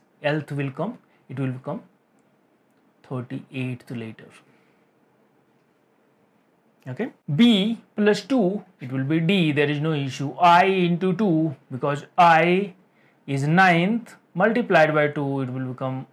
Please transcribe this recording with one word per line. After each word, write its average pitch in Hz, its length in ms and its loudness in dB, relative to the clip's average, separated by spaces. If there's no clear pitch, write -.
Lth 147 300 -4
will 139 180 -6
come. 175 280 -8
It 131 100 -12
will 131 140 -4
become 143 300 -12
thirty-eighth 127 880 -10
letter. 113 380 -14
Okay. 208 240 -8
B 220 440 4
plus 208 260 2
two, 208 420 -2
it 127 100 -12
will 135 140 -4
be 160 160 0
D. 165 320 2
There 143 160 2
is 147 100 -2
no 160 140 -2
issue. 139 480 -6
I 175 240 6
into 185 500 0
two, 165 400 0
because 143 360 -6
I 175 580 4
is 139 200 -4
ninth, 185 680 2
multiplied 180 600 2
by 151 140 2
two, 139 340 -4
it 123 80 -6
will 127 160 -8
become 131 460 -8